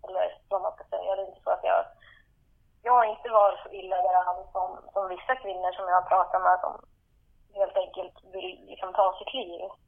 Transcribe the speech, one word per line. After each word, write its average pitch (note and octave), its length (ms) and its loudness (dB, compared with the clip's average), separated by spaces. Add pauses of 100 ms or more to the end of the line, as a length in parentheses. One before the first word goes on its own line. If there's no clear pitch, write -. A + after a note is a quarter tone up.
Eller C#4 200 -2 (220)
vad F#3+ 140 -2
man F#3 120 -4
ska - 100 -20
säga, F#3+ 320 -4
det G3 60 -6
är F#3+ 60 -8
inte - 160 -20
så - 60 -4
att F3+ 200 -2
jag... - 100 4 (1000)
Jag A#3+ 100 2
har A#3+ 120 8
inte A3 240 -6
varit G#3 340 6
så - 80 -16 (100)
illa F#3 160 -4
däran F#3 560 2
som, - 160 -2 (240)
som G3 160 -2
vissa F3+ 340 -2
kvinnor F#3 300 -4
som F#3 160 -8
jag F3+ 120 4
har F3+ 140 -10
pratat F#3 280 2
med F3+ 180 4
som - 140 -6 (840)
helt G3 260 0
enkelt - 320 -12 (180)
vill F#3 360 -12
liksom F#3 220 -12
ta F#3+ 140 4 (120)
sitt - 160 -14
liv. F3+ 260 -8 (280)